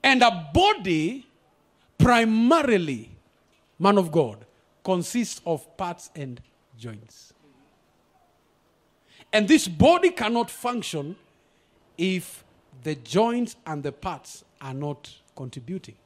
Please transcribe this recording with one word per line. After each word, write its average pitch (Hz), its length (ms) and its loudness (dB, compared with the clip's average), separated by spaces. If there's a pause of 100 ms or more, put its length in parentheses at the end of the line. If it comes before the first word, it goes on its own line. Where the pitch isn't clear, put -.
And 254 180 4
a 180 320 2
body, 240 720 0 (720)
primarily, 226 1120 2 (680)
man 202 180 4
of 175 140 0
God, 113 340 -2 (380)
consists 185 600 -4
of 160 320 -6
parts 175 380 -10
and 127 260 -14 (360)
joints. 110 560 -20 (2000)
And 214 140 2
this 311 200 6
body 330 440 4
cannot 233 380 -2
function 190 680 -8 (840)
if 185 460 -6 (400)
the 156 120 -6
joints 226 600 -2 (100)
and 147 180 -8
the 139 80 -6
parts - 520 -14 (180)
are 135 120 -12
not 143 380 -10 (240)
contributing. 127 600 -14 (100)